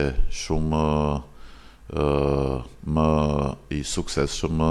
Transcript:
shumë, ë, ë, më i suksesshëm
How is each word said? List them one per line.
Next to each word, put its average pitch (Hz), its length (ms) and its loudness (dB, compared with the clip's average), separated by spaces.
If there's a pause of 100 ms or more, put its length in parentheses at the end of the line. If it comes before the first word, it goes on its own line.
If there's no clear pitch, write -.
(420)
shumë, 78 400 0
ë, 76 360 0 (680)
ë, 76 160 0 (800)
më 78 240 2 (680)
i 73 80 -2
suksesshëm 80 880 -2